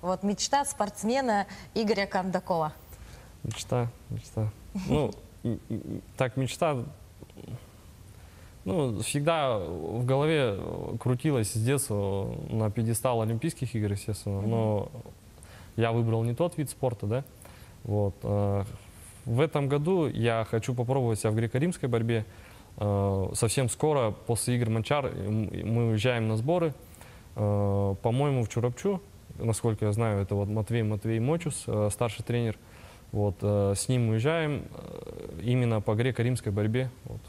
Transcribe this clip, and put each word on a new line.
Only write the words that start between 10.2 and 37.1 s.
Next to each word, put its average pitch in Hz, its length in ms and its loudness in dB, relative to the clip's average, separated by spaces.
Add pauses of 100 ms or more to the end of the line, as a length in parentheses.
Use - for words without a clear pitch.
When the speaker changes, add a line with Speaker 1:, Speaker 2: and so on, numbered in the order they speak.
Speaker 2:
э, 85 420 -6
крутилась 127 540 2
с - 20 -2
детства 107 760 0 (200)
на 110 200 2
пьедестал 117 520 0
Олимпийских 113 540 -2
игр, 107 180 2
естественно, 101 480 -4
Speaker 1:
Мгм. 107 80 0
Speaker 2:
но 110 420 0 (840)
я 113 160 4
выбрал 113 300 2
не 120 120 0
тот - 220 0
вид 147 120 -2
спорта, - 360 -2
да. 120 180 0 (640)
Вот, 104 280 2 (100)
э, 101 400 2 (640)
в 117 140 0
этом 143 300 2
году 151 380 2
я 113 420 2
хочу 117 240 0
попробовать 120 460 2
себя 110 120 2
в 107 40 2
греко-римской 135 520 0
борьбе. 117 380 2 (520)
Э, 98 580 2
совсем 117 340 2
скоро, 143 420 2
после 120 460 0
игр 120 120 2
Манчар, 120 360 2
м-, 104 440 -2 (160)
мы 113 260 2
уезжаем 113 360 2
на 110 80 2
сборы, 156 380 2 (640)
э, 101 640 2
по-моему, 131 420 2
в 104 60 -2
Чурапчу, 127 520 0 (380)
насколько 110 460 0
я 104 80 2
знаю, 107 280 2
это 98 140 0
вот 101 140 0
Матвей, 110 340 0
Матвей 107 360 0
Мочус, 156 480 0
э, 104 240 2
старший 113 340 -2
тренер. 120 320 0 (560)
Вот, 101 280 2
э, 101 360 4
с - 100 -4
ним 123 220 4
уезжаем, 147 640 2
э, - 680 -12
именно 120 360 4
по 107 160 0
греко-римской 120 560 0
борьбе. 110 380 2 (160)
Вот. 107 240 -10